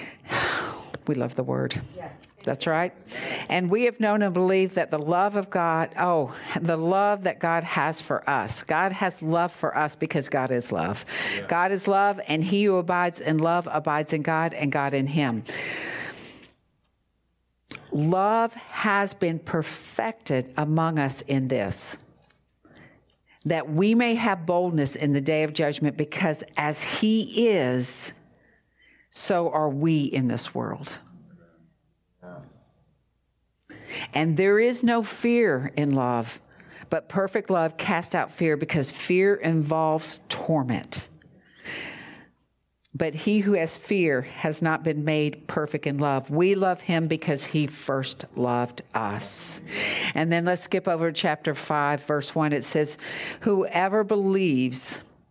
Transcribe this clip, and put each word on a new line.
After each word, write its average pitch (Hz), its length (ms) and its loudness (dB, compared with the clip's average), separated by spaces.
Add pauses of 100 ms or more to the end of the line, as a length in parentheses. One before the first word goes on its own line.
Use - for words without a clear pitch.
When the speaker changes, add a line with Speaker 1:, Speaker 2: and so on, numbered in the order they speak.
(280)
Speaker 1:
<sighs> - 800 -4
we 151 80 0
love 127 220 -2
the 131 80 -2
word. 131 360 -2 (160)
Speaker 2:
Yes. - 140 -12 (340)
Speaker 1:
That's - 220 -2
right. 165 260 0 (560)
"And 180 220 0
we 220 140 4
have 233 160 0
known 214 200 4
and 190 140 0
believed 185 400 4
that 180 160 0
the 156 80 0
love 175 380 2
of 202 120 -2
God, 165 480 2
oh, 160 380 2 (260)
the 170 160 2
love 196 460 2
that 180 160 -2
God 165 240 2
has 160 400 0
for - 260 -2
us." 127 360 -2
God 170 260 2
has 185 320 -2
love 170 300 0
for - 260 -2
us 151 160 0
because 147 340 -2
God 131 220 0
is 120 220 -2
love. 90 320 -4 (320)
Speaker 3:
Yeah. - 100 -6
Speaker 1:
God 175 240 2
is 196 160 -2
love, 202 400 2
and 156 160 0
he 202 220 2
who 190 140 4
abides 175 420 0
in 160 180 0
love 170 320 2
abides 151 420 0
in 156 100 0
God, 160 320 0
and 143 180 -2
God 139 200 0
in 135 140 2
him. 135 380 0 (2500)
"Love 196 640 2
has 202 600 0
been 165 240 0
perfected - 1160 -4
among 156 420 2
us 135 220 0
in 135 260 0
this, 110 500 -2 (1500)
that 156 260 -2
we 190 240 4
may 233 220 4
have 196 300 0
boldness 175 500 2
in 147 160 2
the 143 80 2
day 156 240 2
of 151 80 -2
judgment, 147 440 0
because 151 460 -2 (140)
as 151 260 -2
he 220 680 2
is, 127 680 0 (960)
so 170 400 2
are 156 180 2
we 147 340 2
in 135 240 0
this - 260 -2
world." 123 420 -6 (3250)
And 156 240 2
there 202 200 6
is 240 240 2
no 233 200 4
fear 202 760 2
in 143 180 2
love, 123 460 0 (480)
but - 220 -4
perfect 196 400 -2
love 165 260 2
casts 175 380 -2
out 160 180 0
fear, 160 240 2
because 156 340 -2
fear 190 440 2
involves 160 960 0
torment. - 800 -2 (1800)
But 151 200 -2
he 208 260 2
who 202 120 2
has 165 240 0
fear 160 460 0
has 156 400 -4
not 160 200 0
been 151 220 -2
made 151 420 0
perfect 151 400 -4
in 143 120 -2
love. 139 320 0
We 180 240 4
love 185 260 0
him 165 260 0
because 156 380 -2
he 151 220 0
first 135 580 -4 (100)
loved 120 460 0 (140)
us. - 680 -2 (540)
And 165 180 2
then 170 140 2
let's 180 160 0
skip - 260 0
over 165 220 2
to 151 40 -8
chapter 151 400 0
five, 147 480 0
verse 147 320 -2
one. 151 200 2
It 131 100 -2
says, 151 320 0 (440)
"Whoever 190 640 2
believes 190 960 0 (280)